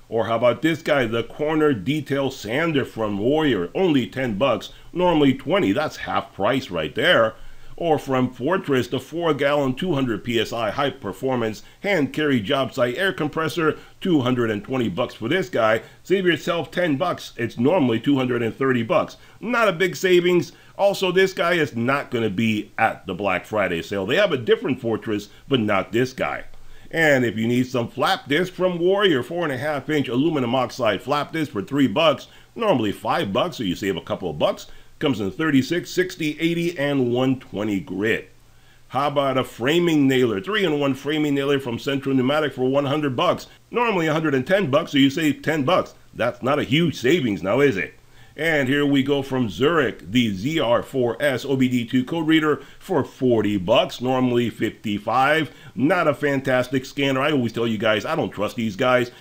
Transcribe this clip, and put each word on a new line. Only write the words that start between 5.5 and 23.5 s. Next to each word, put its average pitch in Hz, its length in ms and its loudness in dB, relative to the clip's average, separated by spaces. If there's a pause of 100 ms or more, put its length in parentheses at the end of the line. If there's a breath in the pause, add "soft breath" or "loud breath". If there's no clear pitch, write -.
that's 139 260 -2
half 95 380 -4
price 123 340 0
right 80 240 -4
there. 120 400 4 (480 soft breath)
Or 165 160 2
from 127 360 0
Fortress, 135 560 0
the 131 100 -2
four 165 340 -2
gallon, 139 400 2
two 185 200 -2
hundred 120 320 -2
P 117 120 0
S 104 140 0
I 113 180 -2
high 131 200 -2
performance 113 760 -4 (160 soft breath)
hand 170 320 0
carry 147 300 0
job 127 320 -2
site 123 240 0
air 190 160 0
compressor, 156 640 -2 (240 loud breath)
two 175 180 4
hundred 120 320 0
and 104 100 -2
twenty 123 280 -2
bucks - 240 -4
for 113 160 -8
this 180 180 0
guy. 113 360 2 (200 loud breath)
Save 185 220 0
yourself 170 460 -2
ten 175 260 0
bucks, 170 400 -4
it's 117 200 -6
normally 127 440 2
two 139 160 2
hundred 123 240 0
and 110 120 -2
thirty 127 300 -2
bucks. 113 320 0 (240 loud breath)
Not 233 300 0
a - 20 0
big 170 240 -2
savings. 180 560 2 (260 loud breath)
Also, 190 360 2
this 190 180 4
guy 180 220 0
is 160 200 0
not 123 380 -2
gonna 113 180 0
be 104 480 0
at - 300 0
the 95 60 -4
Black 92 320 -2
Friday 92 360 0